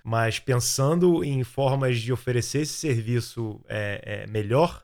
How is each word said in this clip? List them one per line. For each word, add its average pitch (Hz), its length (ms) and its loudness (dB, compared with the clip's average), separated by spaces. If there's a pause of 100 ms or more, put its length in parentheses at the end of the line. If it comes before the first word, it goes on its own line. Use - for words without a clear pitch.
mas 113 340 0
pensando 160 840 2
em 139 200 0
formas 131 560 0
de 117 140 -2
oferecer 123 480 -2
esse 147 120 -4
serviço, 113 920 -2
é, 104 580 -6
é, - 20 -14
melhor, 110 560 0